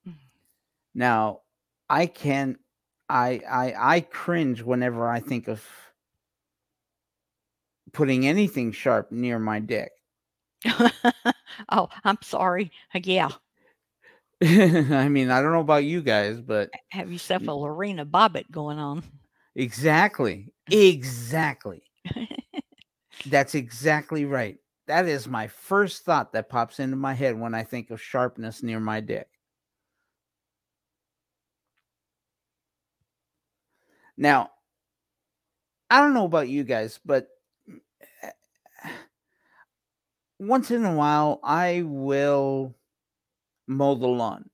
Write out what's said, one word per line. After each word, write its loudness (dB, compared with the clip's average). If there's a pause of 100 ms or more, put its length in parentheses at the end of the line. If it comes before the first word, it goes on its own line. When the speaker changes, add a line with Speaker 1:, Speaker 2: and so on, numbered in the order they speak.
Speaker 1:
Mm. -16 (800)
Speaker 2:
Now, 0 (480)
I 2
can, -4 (520)
I, 0
I, -2 (220)
I 2
cringe -4
whenever -2
I -2
think -6
of -8 (2250)
putting 2
anything 0
sharp -2
near -4
my -2
dick. -6 (720)
Speaker 1:
<laughs> 0 (1000)
Oh, 2 (160)
I'm 0
sorry. -2 (240)
Uh, -2
yeah. 2 (1120)
Speaker 2:
<laughs> -
I 6
mean, 2
I 4
don't 2
know 2
about 4
you -2
guys, 0
but -2
Speaker 1:
Ha-, -14
have -10
yourself -6
Speaker 2:
n- -6
Speaker 1:
a -6
Lorena -6
Bobbitt 2
going -8
on. -8 (520)
Speaker 2:
Exactly. 0
Speaker 1:
<laughs> -6
Speaker 2:
Exactly. 2 (220)
Speaker 1:
<laughs> -8 (1120)
Speaker 2:
That's 2
exactly -2
right. -4 (300)
That 2
is -4
my -6
first -2
thought 0
that -4
pops -4
into -4
my -4
head -2
when -6
I -4
think -12
of -12
sharpness -6
near -6
my -4
dick. -8 (4000)
Now, 2 (1400)
I 8
don't 6
know 2
about 0
you -2
guys, -4
but 0 (400)
<sighs> -20 (2750)
once 2
in 2
a 2
while, 4
I 2
will 0 (920)
mow 2
the -2
lawn. -2